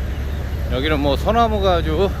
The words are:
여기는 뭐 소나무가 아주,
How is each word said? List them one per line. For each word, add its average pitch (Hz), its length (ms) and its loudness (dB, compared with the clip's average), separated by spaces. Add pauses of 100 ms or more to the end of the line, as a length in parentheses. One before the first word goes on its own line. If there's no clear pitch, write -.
(720)
여기는 143 280 0
뭐 139 160 2
소나무가 202 600 2
아주, 160 340 0 (100)